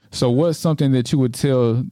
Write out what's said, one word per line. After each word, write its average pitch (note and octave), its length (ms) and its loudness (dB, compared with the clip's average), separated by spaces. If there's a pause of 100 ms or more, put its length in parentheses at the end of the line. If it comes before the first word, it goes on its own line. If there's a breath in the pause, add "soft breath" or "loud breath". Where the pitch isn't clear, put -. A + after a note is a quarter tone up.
(120)
So B2+ 180 -2
what's D3+ 300 0
something D3+ 320 0
that B2+ 200 0
you D#3+ 80 2
would B2+ 140 0
tell B2 580 0